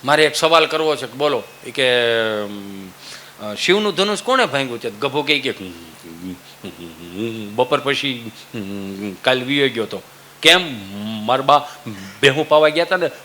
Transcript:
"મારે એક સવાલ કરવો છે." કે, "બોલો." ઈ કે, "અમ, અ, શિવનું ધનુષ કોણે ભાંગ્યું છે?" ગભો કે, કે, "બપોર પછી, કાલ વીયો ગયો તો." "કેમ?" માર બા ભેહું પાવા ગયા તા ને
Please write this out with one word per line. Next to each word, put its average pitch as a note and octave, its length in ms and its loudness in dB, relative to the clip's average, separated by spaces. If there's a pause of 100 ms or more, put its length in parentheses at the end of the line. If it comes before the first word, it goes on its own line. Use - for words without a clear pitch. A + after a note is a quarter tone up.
"મારે D3+ 200 6
એક D3+ 120 2
સવાલ D#3+ 300 6
કરવો D#3 300 0
છે." C3 100 -8
કે, A2+ 80 -12
"બોલો." C3+ 300 0 (240)
ઈ B2 40 -10
કે, B2+ 180 2 (520)
"અમ, G2+ 460 -10 (560)
અ, G#2+ 100 -8
શિવનું G3 420 2
ધનુષ G3+ 260 0
કોણે B3 240 2
ભાંગ્યું C3+ 340 -2
છે?" A#2 100 -6
ગભો B2+ 320 -2
કે, C#3+ 180 2
કે, C3 140 -4 (2000)
"બપોર B2+ 240 2
પછી, B2+ 520 -4 (920)
કાલ B2+ 220 2
વીયો C#3 240 0
ગયો A2+ 180 -2
તો." G2 160 -10 (400)
"કેમ?" E3+ 200 6 (640)
માર C3 160 2
બા C#3 260 4 (540)
ભેહું C#3 260 4
પાવા D3+ 220 6
ગયા E3 160 2
તા F#3 120 0
ને E3 120 0 (160)